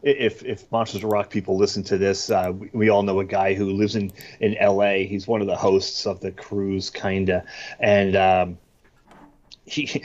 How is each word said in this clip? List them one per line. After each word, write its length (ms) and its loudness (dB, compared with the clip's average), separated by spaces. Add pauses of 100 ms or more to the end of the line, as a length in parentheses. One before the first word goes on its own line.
i-, 40 0
if, 380 0
if 260 -10
Monsters 320 -2
of 60 -2
Rock 200 0
people 280 -2
listen 280 0
to 120 0
this, 320 0
uh, 260 0
we, 180 -14
we 160 2
all 140 4
know 160 0
a 60 -2
guy 280 0
who 180 -2
lives 260 0
in, 140 -4 (280)
in 180 0
L 260 2
A. 240 2
He's 200 -6
one 140 0
of 60 -2
the 100 -2
hosts 480 2
of 160 -4
the 100 -8
cruise, 580 -4
kinda. 540 -2 (360)
And, 360 4
um, 420 4 (1080)
he, 400 -6